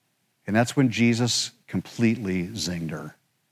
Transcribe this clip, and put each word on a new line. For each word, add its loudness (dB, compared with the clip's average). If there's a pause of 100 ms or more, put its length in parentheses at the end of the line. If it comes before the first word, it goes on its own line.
(440)
And 0
that's 2
when 4
Jesus 2 (160)
completely -2
zinged -6
her. -10 (380)